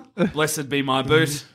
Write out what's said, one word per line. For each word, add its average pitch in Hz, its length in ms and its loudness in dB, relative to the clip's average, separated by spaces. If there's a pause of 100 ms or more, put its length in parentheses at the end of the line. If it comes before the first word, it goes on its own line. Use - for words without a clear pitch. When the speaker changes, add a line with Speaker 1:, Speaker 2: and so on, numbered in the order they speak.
(160)
Speaker 1:
<laughs> 175 180 0
Speaker 2:
blessed 151 360 -2
be 139 120 0
my 135 200 0
boot, 147 540 2